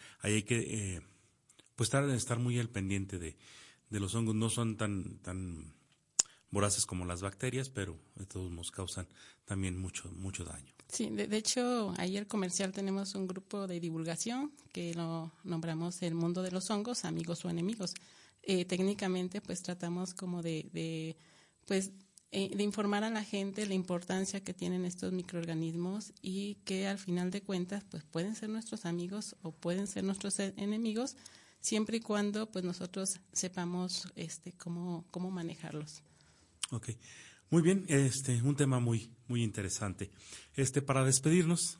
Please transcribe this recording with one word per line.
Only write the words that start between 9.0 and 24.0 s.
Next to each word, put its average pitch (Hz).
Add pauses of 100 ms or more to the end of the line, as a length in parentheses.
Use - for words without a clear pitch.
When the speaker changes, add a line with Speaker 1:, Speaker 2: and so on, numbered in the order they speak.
Speaker 1:
también 95
mucho, 92
mucho 92
daño. 73 (140)
Speaker 2:
Sí, 220
de, 208
de 208
hecho, 233
ahí 185
el 202
comercial 190
tenemos 196
un 190
grupo 190
de 175
divulgación 170 (200)
que 170
lo 165 (120)
nombramos 165
El 165
Mundo 170
de 185
los 185
Hongos, 220
Amigos 165
o 180
Enemigos. 180 (500)
Eh, 180
técnicamente, 185
pues, -
tratamos 180
como 180
de, 165
de, 160 (500)
pues, 196 (400)
eh, 196
de 202
informar 208
a 220
la 220
gente 196
la 196
importancia 185